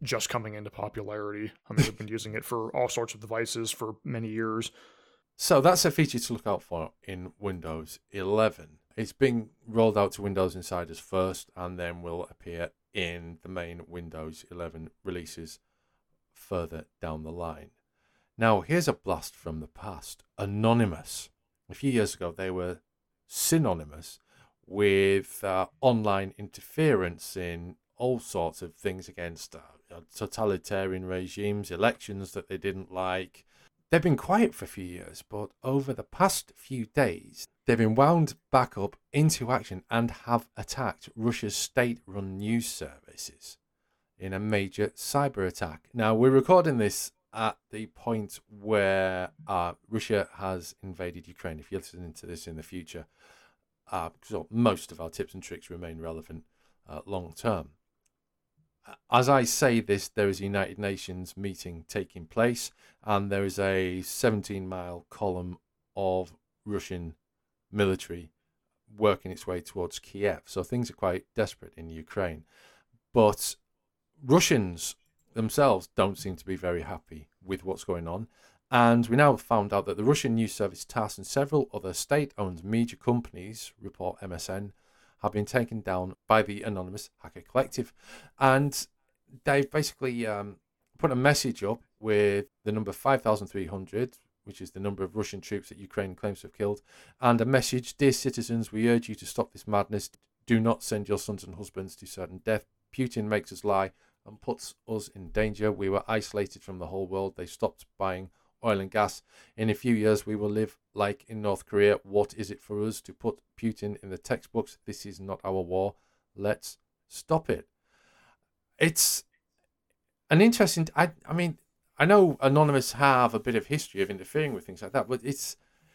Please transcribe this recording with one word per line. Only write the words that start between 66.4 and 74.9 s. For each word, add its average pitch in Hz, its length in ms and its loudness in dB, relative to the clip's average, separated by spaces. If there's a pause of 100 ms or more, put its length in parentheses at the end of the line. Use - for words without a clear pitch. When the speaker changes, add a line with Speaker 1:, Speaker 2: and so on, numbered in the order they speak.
Speaker 2:
Russian 90 500 -6 (560)
military 92 640 0 (640)
working 104 360 2
its 87 160 -12
way 90 140 -4
towards 87 400 -8
Kiev. 101 460 -2
So - 160 -6
things 123 280 -4
are - 40 -16
quite 95 400 -2
desperate - 420 -4
in 82 120 -14
Ukraine. 80 560 -6 (680)
But 107 420 4 (640)
Russians 123 760 4 (360)